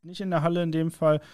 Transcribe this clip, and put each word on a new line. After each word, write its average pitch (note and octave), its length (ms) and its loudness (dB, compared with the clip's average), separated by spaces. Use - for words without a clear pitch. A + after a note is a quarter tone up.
nicht F3 180 -14
in F#3+ 80 -6
der D#3+ 140 0
Halle E3+ 200 0
in E3 80 -2
dem D#3+ 200 0
Fall, D3+ 280 2